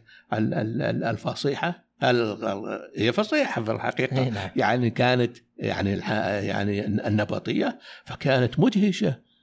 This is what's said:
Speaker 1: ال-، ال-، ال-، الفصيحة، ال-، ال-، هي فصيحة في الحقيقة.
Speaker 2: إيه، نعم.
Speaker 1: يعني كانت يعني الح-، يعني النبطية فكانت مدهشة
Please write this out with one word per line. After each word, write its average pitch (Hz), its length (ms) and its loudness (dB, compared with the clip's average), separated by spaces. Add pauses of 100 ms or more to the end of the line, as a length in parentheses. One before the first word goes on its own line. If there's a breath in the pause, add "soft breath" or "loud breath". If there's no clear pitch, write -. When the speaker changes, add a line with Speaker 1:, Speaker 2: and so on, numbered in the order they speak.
(320 soft breath)
Speaker 1:
ال-، 110 220 0
ال-، 117 280 -2
ال-، - 220 0
الفصيحة، 139 800 -4 (180)
ال-، 117 420 2
ال-، 104 520 -6
هي 120 160 2
فصيحة 214 520 0
في 110 80 -2
الحقيقة. 123 460 -2
Speaker 2:
إيه، 127 120 2
نعم. 98 260 -6
Speaker 1:
يعني 120 340 2
كانت 123 460 2 (220)
يعني 98 360 0
الح-، - 160 -4 (340)
يعني 101 420 -2
النبطية 107 920 0 (260 loud breath)
فكانت 127 560 2
مدهشة 190 680 2 (160)